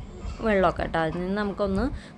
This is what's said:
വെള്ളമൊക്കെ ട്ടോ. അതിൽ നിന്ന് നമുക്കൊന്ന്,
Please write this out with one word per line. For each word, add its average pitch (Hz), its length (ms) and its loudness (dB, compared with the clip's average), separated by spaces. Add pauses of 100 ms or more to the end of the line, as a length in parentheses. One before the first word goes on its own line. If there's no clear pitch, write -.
(480)
വെള്ളമൊക്കെ 190 400 4
ട്ടോ. 165 120 0
അതിൽ 160 200 0
നിന്ന് 185 220 -2
നമുക്കൊന്ന്, 202 760 -2